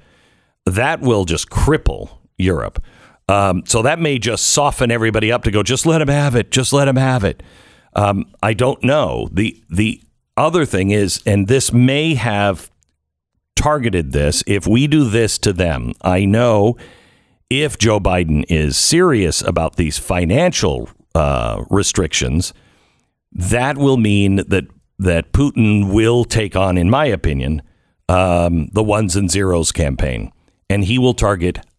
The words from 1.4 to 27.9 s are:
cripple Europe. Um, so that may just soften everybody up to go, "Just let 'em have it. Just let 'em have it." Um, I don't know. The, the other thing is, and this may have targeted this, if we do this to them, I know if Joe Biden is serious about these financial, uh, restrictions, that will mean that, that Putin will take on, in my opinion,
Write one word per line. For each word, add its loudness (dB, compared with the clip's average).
cripple -2
Europe. -2
Um, 2
so 0
that 0
may 0
just -2
soften 0
everybody 0
up -2
to 0
go, 2
"Just -2
let 2
'em 0
have 0
it. 0
Just 0
let 2
'em 2
have 2
it." -4
Um, 0
I 0
don't 0
know. 0
The, -2
the -2
other 2
thing 0
is, 0
and 2
this 2
may 2
have -2
targeted -2
this, 0
if -2
we 2
do 2
this 0
to -2
them, -2
I 0
know 2
if -2
Joe 2
Biden 0
is 0
serious 2
about -4
these -2
financial, -2
uh, -2
restrictions, -2
that -2
will 2
mean 2
that, 0
that 0
Putin 2
will 2
take -2
on, 2
in 2
my 2
opinion, -2